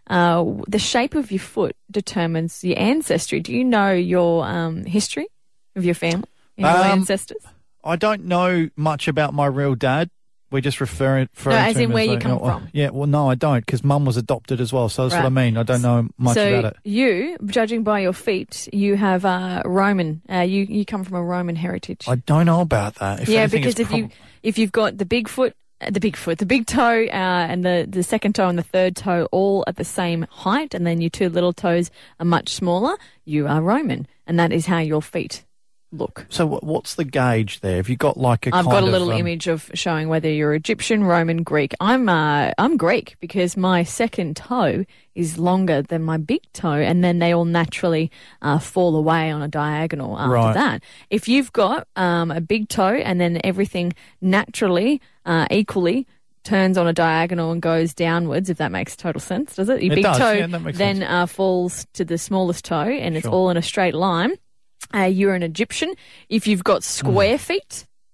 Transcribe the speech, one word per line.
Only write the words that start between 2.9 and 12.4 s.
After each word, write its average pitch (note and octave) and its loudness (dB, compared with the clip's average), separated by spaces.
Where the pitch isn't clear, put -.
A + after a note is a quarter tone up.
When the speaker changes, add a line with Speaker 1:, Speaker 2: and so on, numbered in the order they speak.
Speaker 1:
Do F3 -8
you A#3+ 0
know G#3 2
your, F3 2
um, E3+ -4
history G#3+ -4
of F#3 -2
your F3 2
family E3+ -4
and F#3+ 2
your E3 6
Speaker 2:
Um, F#3+ 6
Speaker 1:
ancestors? F#3+ -4
Speaker 2:
I D#3+ -2
don't G#3+ 0
know F3+ 2
much D3+ -2
about D3 0
my C#3+ 0
real C#3 0
dad. C#3 0
We C3+ -2
just C3+ -2
refer, C3+ 0
refer - -2
Speaker 1:
No, A3+ 4
Speaker 2:
to A3 6
Speaker 1:
as G#3+ 2
Speaker 2:
him - 2
Speaker 1:
in - 0
where A3+ 2
Speaker 2:
as A3 2
Speaker 1:
you G#3 0
Speaker 2:
a, A#3+ -2
Speaker 1:
come A3+ -2
Speaker 2:
you - 0
know, - -6